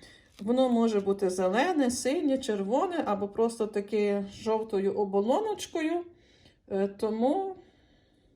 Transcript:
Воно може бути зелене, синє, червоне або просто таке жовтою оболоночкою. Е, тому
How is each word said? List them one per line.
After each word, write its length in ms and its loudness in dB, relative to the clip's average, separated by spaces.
Воно 280 2
може 300 4
бути 300 0
зелене, 640 2
синє, 460 0
червоне 680 -2
або 220 -2
просто 400 -2
таке 640 -2
жовтою 600 -2
оболоночкою. 1080 0
Е, 160 0
тому 680 -2